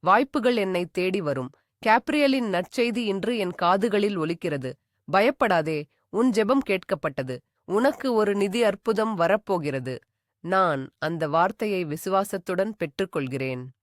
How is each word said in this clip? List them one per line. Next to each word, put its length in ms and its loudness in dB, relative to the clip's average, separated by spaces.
வாய்ப்புகள் 560 2
என்னை 300 0
தேடி 340 -2
வரும். 300 -4
கேப்ரியலின் 640 2
நற்செய்தி 460 -2
இன்று 420 -2
என் 140 -2
காதுகளில் 680 2
ஒலிக்கிறது. 540 -4
"பயப்படாதே, 800 2
உன் 200 2
ஜெபம் 280 2
கேட்கப்பட்டது. 720 -4
உனக்கு 500 0
ஒரு 200 2
நிதி 280 0
அற்புதம் 520 0
வரப்போகிறது." 840 0
நான் 580 0
அந்த 300 -2
வார்த்தையை 560 0
விசுவாசத்துடன் 920 -2
பெற்றுக்கொள்கிறேன். 880 -4